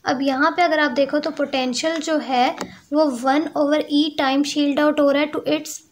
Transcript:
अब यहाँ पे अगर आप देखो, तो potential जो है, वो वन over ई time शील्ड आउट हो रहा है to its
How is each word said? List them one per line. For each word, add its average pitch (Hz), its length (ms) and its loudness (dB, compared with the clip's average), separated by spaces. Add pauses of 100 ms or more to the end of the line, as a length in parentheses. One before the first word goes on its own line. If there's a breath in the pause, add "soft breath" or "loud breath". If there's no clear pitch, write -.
अब 277 180 -2
यहाँ 277 280 2
पे 339 120 0
अगर 311 160 2
आप 294 120 2
देखो, 269 280 0
तो 311 120 -2
potential 277 640 -2
जो 311 220 -2
है, 262 380 0 (360 loud breath)
वो 302 120 4
वन 269 520 0
over 294 340 0
ई 302 280 0
time 277 240 2
शील्ड 285 380 0
आउट 302 200 2
हो 285 100 4
रहा 277 120 2
है 302 100 -2
to - 80 -6
its 302 400 -4 (120)